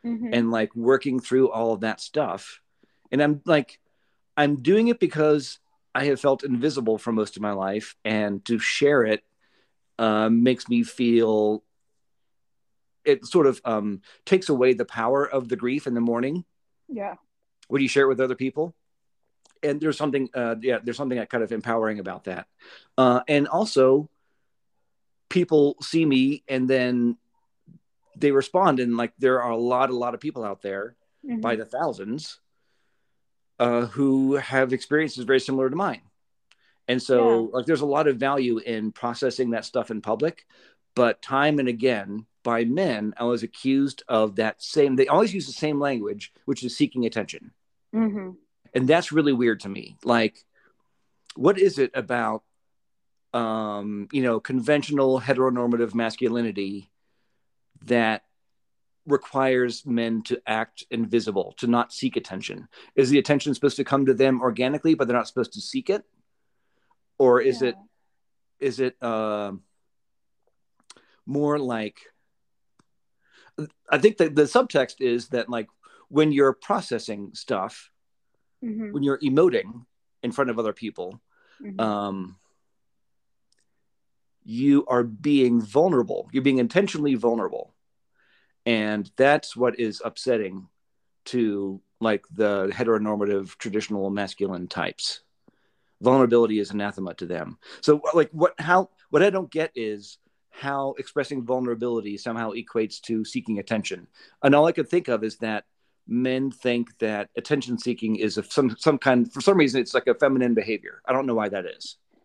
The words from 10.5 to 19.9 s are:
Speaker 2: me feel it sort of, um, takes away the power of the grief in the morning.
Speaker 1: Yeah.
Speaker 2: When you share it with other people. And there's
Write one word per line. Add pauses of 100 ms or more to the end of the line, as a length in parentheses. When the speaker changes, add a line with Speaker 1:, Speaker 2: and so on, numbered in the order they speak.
Speaker 2:
me
feel (1400)
it
sort
of,
um, (240)
takes
away
the
power
of
the
grief
in
the
morning. (420)
Speaker 1:
Yeah. (520)
Speaker 2:
When
you
share
it
with
other
people. (840)
And
there's